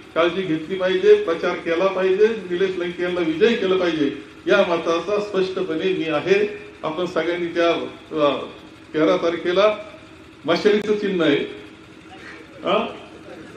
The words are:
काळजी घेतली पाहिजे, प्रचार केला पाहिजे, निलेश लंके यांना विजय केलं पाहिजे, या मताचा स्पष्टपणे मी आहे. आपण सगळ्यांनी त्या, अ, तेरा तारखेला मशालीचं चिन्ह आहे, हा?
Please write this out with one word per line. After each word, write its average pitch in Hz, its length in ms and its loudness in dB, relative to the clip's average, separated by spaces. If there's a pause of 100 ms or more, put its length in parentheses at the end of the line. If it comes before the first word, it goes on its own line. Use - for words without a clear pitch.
(160)
काळजी 170 260 2
घेतली 156 340 -2
पाहिजे, 185 400 6
प्रचार 170 400 0
केला 165 320 0
पाहिजे, 190 400 2
निलेश 190 500 -2
लंके 175 260 -4
यांना 175 160 -2
विजय 175 360 0
केलं 185 220 0
पाहिजे, 160 340 0 (360)
या 196 100 4
मताचा 175 600 0
स्पष्टपणे 185 760 -2
मी 160 160 -4
आहे. 170 540 0 (200)
आपण 160 220 -4
सगळ्यांनी 175 400 -2
त्या, 170 240 2 (420)
अ, 143 340 2 (480)
तेरा 165 240 4
तारखेला 180 600 2 (680)
मशालीचं 208 480 4
चिन्ह 185 320 0
आहे, 139 100 6 (1300)
हा? 208 240 0 (680)